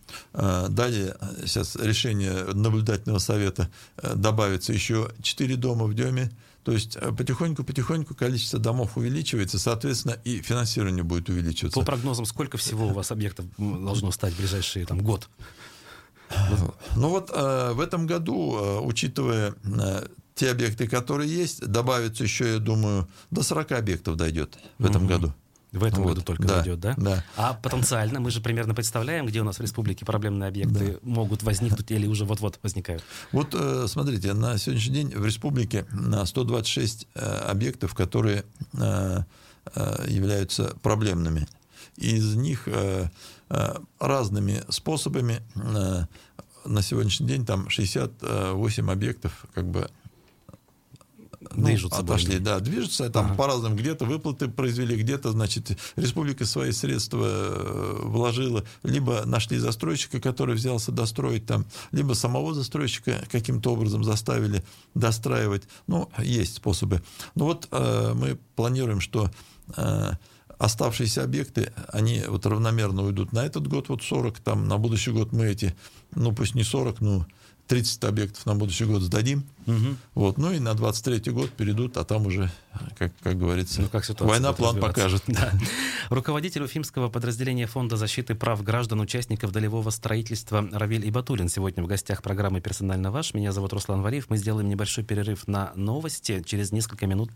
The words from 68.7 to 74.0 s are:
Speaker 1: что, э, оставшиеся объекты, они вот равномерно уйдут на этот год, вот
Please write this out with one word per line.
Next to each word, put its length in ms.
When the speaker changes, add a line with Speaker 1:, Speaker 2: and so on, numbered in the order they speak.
Speaker 1:
что, 300
э, 320
оставшиеся 640
объекты, 480
они 400
вот 160
равномерно 580
уйдут 300
на 140
этот 200
год, 220
вот 140